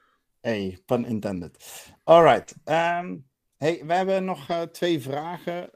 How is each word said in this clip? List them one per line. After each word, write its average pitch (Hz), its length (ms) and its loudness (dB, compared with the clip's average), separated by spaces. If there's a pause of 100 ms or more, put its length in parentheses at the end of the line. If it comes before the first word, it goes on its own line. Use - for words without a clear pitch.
(420)
hey, 101 440 -4
pun 120 200 0
intended. 101 800 -8 (180)
All 165 200 8
right. 123 400 4
Ehm, 170 540 -2 (400)
hey, 160 280 -2
we 160 80 -2
hebben 190 320 0
nog, 175 240 -8
eh, 170 120 -2
twee 170 400 -2
vragen 165 760 -8